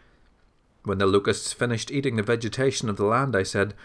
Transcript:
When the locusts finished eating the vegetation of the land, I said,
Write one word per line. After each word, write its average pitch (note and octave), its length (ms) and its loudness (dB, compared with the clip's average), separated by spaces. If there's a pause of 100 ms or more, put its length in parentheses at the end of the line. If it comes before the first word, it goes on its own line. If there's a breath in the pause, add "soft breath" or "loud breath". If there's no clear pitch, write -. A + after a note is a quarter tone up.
(840 soft breath)
When G2 120 0
the G2 100 2
locusts G2+ 460 2
finished A#2+ 380 -4
eating C3+ 260 -2
the A2 60 0
vegetation A#2+ 680 -2
of G2+ 80 -2
the G#2 80 0
land, A#2+ 320 2
I F#2+ 60 2
said, G2+ 320 0 (100)